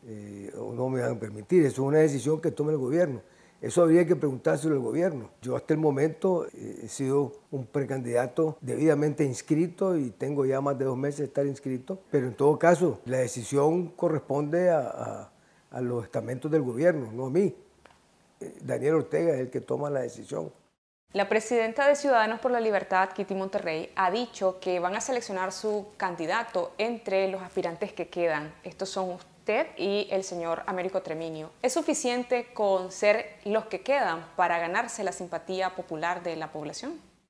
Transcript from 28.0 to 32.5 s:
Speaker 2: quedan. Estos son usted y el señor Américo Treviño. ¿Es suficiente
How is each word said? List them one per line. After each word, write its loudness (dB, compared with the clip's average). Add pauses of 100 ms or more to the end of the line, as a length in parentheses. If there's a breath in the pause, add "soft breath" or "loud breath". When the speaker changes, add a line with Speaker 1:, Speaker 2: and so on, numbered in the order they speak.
Speaker 2:
quedan. -2 (100)
Estos -8
son -4
usted -4 (100)
y -2
el 0
señor -4
Américo -4
Treviño. -8 (120)
¿Es 0
suficiente -2